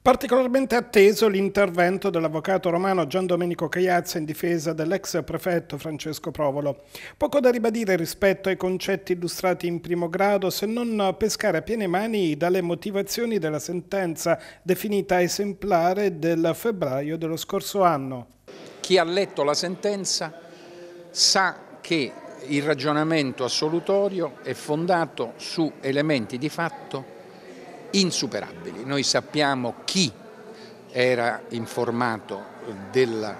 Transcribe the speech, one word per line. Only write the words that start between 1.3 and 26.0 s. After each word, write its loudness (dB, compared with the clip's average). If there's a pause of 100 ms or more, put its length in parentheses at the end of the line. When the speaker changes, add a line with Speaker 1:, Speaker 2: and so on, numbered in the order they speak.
Speaker 1:
dell'avvocato 0
romano 2
Gian 0
Domenico 0
Caiazza 0
in -2
difesa -2
dell'ex -2
prefetto -2
Francesco -8
Provolo. -2 (320)
Poco 2
da 6
ribadire 2
rispetto 2
ai 0
concetti -2
illustrati -2
in -2
primo -2
grado, 2
se -4
non 0
pescare 2
a -2
piene -2
mani 0
dalle 2
motivazioni -2
della -2
sentenza -2 (240)
definita 2
esemplare 2
del 2
febbraio -2
dello -4
scorso -2
anno. 2 (520)
Speaker 2:
Chi 4
ha 8
letto 0
la 4
sentenza -2 (800)
sa 2 (240)
che 0 (340)
il 0
ragionamento 2
assolutorio 0
è -6
fondato 0
su -2 (100)
elementi 0